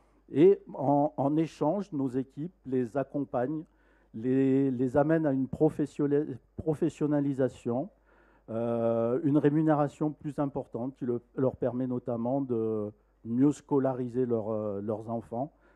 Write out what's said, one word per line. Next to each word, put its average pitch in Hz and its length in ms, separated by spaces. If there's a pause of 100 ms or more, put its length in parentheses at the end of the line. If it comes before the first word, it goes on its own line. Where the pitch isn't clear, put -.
(320)
Et 180 280 (140)
en, 143 440
en 139 180
échange, 160 580
nos 135 160
équipes 135 440 (120)
les 127 300
accompagnent, 139 680 (500)
les, 135 580
les 127 260
amènent 156 280
à 139 80
une 131 140
professionnali-, 147 920 (180)
professionnalisation, 143 1300 (600)
euh, 117 720
une 147 140
rémunération 151 720
plus 147 280
importante 131 560
qui 131 100
le, 120 160 (140)
leur 131 200
permet 127 320
notamment 123 540
de 110 500 (340)
mieux 127 260
scolariser 131 720
leur, 113 240
euh, 107 320
leurs 107 280
enfants, 117 420 (240)